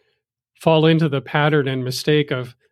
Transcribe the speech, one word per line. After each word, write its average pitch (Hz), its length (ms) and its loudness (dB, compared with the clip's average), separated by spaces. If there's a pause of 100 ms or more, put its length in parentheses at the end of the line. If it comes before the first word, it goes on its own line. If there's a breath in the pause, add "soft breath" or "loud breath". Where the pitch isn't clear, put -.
(540)
fall 160 300 2
into 160 220 2
the 139 140 -4
pattern 151 460 0
and 131 160 -4
mistake 147 480 -2
of 123 240 -8 (160)